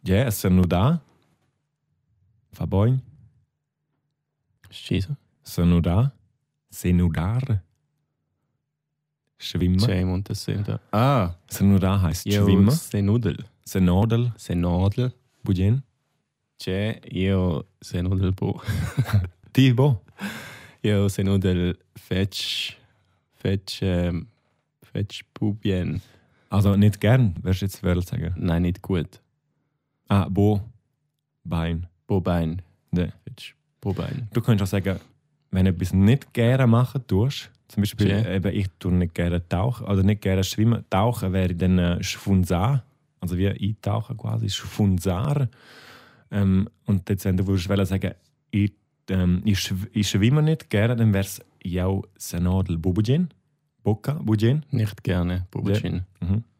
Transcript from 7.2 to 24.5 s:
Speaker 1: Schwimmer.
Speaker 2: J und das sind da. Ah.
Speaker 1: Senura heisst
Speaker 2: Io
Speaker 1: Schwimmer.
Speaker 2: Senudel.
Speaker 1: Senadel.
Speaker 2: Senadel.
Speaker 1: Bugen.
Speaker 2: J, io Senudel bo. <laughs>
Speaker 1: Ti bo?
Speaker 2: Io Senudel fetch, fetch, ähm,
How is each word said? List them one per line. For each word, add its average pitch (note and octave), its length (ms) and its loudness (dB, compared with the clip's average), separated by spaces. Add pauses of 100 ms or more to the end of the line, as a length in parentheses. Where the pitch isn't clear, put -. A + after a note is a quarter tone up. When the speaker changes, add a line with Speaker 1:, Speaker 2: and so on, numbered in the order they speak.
Speaker 1:
Schwimmer. F#2 520 0
Speaker 2:
J F#2 160 0
und F#2 240 -4
das - 140 -8
sind G2+ 240 -4
da. G#2+ 120 -6 (120)
Ah. A2 440 2 (120)
Speaker 1:
Senura G2 540 2
heisst E2+ 240 0
Speaker 2:
Io G2+ 200 2
Speaker 1:
Schwimmer. G2 260 6
Speaker 2:
Senudel. G#2+ 680 0 (260)
Speaker 1:
Senadel. A2 760 2
Speaker 2:
Senadel. F2+ 760 0 (300)
Speaker 1:
Bugen. G2 400 2 (760)
Speaker 2:
J, G2+ 340 -4 (160)
io F#2 540 0 (160)
Senudel F#2 500 -2
bo. - 300 -4 (440)
<laughs> - 480 -4
Speaker 1:
Ti C3 200 6
bo? B2+ 280 2 (840)
Speaker 2:
Io G2+ 260 2
Senudel F#2+ 680 0 (200)
fetch, - 800 -6 (560)
fetch, - 480 -4
ähm, F2 460 -2 (540)